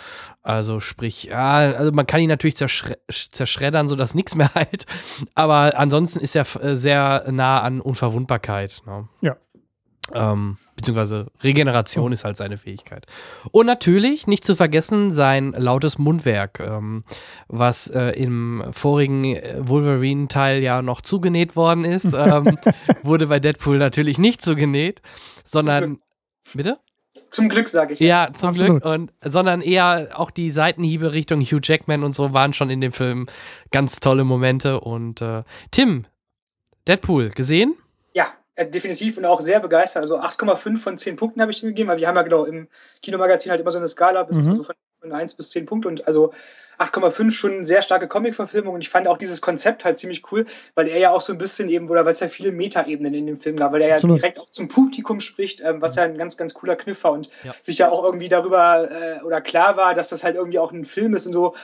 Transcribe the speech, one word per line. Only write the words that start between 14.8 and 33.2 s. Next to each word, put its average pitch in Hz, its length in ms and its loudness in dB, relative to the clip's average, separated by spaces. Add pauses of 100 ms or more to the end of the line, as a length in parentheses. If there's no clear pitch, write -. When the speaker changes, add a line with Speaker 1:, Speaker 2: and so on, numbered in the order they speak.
Speaker 1:
sein 135 400 2
lautes 127 480 0
Mundwerk, 139 640 0
ähm, 107 420 -8 (460)
was, 120 400 0
äh, 123 220 -2
im 117 600 -4
vorigen, 139 540 0
äh, 123 320 -4 (100)
Wolverine-Teil 139 960 2
ja 127 180 0
noch 123 200 -4
zugenäht 175 560 0
worden 170 280 4
ist, 175 200 0
ähm, 147 520 4 (200)
Speaker 2:
<laughs> - 260 0
Speaker 1:
wurde 156 240 2
bei 147 140 2
Deadpool 143 380 2
natürlich 143 400 2
nicht 226 240 4
zugenäht, 151 600 0 (400)
sondern 147 400 0
Speaker 3:
Zum 151 120 -4
Glück. - 80 -16 (520)
Speaker 1:
Bitte? 170 240 -6 (520)
Speaker 3:
Zum 220 180 2
Glück, 214 200 0
sag 156 220 0
ich. 147 80 -8
Speaker 1:
Ja, 170 340 4
zum 180 180 -2
Speaker 2:
Absolut. 175 320 4
Speaker 1:
Glück. - 20 -4
Und, 160 280 -4 (120)
sondern 175 360 0
eher 175 540 2
auch 165 160 -6
die 165 220 -4
Seitenhiebe 160 640 0
Richtung 156 260 0
Hugh 143 200 0
Jackman 151 440 0
und 143 100 -4
so 143 180 0
waren 139 220 2
schon 135 160 -2
in 131 100 -4
dem 131 120 -2
Film 123 340 -4 (460)